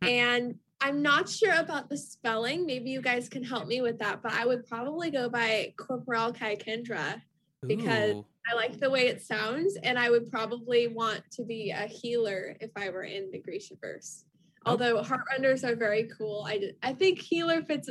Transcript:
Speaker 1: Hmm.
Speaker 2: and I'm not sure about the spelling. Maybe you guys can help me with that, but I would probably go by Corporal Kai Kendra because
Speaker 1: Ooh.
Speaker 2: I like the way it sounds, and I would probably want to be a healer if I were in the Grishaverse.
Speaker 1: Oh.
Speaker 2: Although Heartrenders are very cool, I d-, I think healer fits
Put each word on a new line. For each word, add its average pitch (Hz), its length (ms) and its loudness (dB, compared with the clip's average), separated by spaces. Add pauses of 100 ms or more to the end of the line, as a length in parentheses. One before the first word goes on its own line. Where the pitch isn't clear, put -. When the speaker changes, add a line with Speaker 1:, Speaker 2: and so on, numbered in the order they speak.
Speaker 1:
Hmm. - 60 2
Speaker 2:
and 240 520 2 (200)
I'm 285 220 0
not 294 260 6
sure 392 260 4
about 320 360 0
the 285 80 -4
spelling. 247 680 -2
Maybe 254 260 -2
you 262 100 -4
guys 247 280 0
can 262 140 -8
help 240 240 -4
me 247 140 0
with 233 180 0
that, 208 220 -2
but 220 120 -2
I 233 120 2
would 240 220 2
probably 294 440 -4
go 254 180 0
by 226 480 2
Corporal 240 560 -2
Kai 220 220 -4
Kendra 220 680 -6 (460)
because 214 480 2
Speaker 1:
Ooh. - 120 -10 (220)
Speaker 2:
I 233 60 0
like 226 240 -2
the 269 100 2
way 254 180 4
it - 140 -2
sounds, 247 640 0
and 247 160 2
I 240 100 4
would 233 220 4
probably 233 560 2
want 226 440 -2
to 240 120 -8
be 214 280 -6
a 208 160 -4
healer 220 760 -2
if 220 160 -10
I 202 120 -4
were 185 140 -6
in 196 280 -8
the - 100 -10
Grishaverse. - 840 -12 (420)
Speaker 1:
Oh. 233 80 4
Speaker 2:
Although 233 300 2
Heartrenders 262 680 2
are 233 60 2
very 226 320 2 (100)
cool, 214 300 -6
I 214 120 -2
d-, 196 220 -4
I 262 120 0
think 370 260 4
healer 330 440 2
fits 302 280 -2